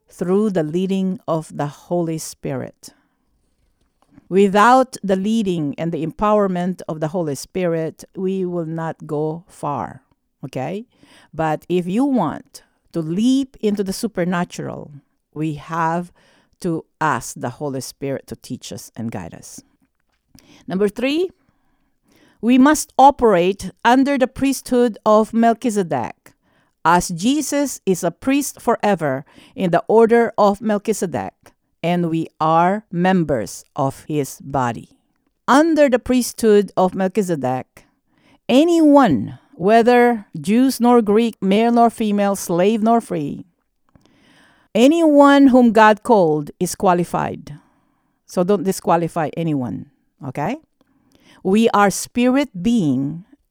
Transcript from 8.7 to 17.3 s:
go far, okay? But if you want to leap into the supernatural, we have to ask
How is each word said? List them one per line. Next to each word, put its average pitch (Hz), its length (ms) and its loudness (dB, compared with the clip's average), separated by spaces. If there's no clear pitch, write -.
go 156 400 -6
far, - 560 -10
okay? 147 400 -10
But 156 340 -4
if 180 200 -2
you 214 180 0
want 233 560 -4
to 165 100 -6
leap 233 580 -2
into 208 240 -2
the 190 80 -6
supernatural, 175 1000 -6
we 156 220 -6
have 165 560 -6
to 165 260 -6
ask 135 360 -4